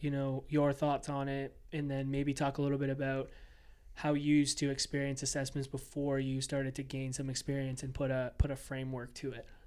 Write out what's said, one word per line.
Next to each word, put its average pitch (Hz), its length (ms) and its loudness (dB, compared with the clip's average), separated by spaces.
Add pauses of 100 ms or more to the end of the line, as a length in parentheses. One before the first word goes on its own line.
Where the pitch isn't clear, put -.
you 147 120 0
know, 135 360 0
your 143 240 6
thoughts 143 360 0
on 139 200 -2
it, 139 280 -2 (160)
and 147 180 0
then 135 220 0
maybe 139 200 2
talk 139 260 0
a 147 40 2
little 139 160 2
bit 139 120 0
about 135 400 -2 (640)
how 151 200 2
you 147 220 6
used 143 220 4
to 143 120 2
experience 139 540 -2
assessments 139 420 0
before 139 540 0
you 135 200 0
started 135 360 -2
to 139 80 -4
gain 135 280 -4
some 135 160 -4
experience 131 540 -2
and 131 120 -4
put 135 180 0
a, 127 260 0
put 143 140 6
a 127 40 -4
framework 131 580 -6
to 131 180 -6
it. 120 120 -10 (220)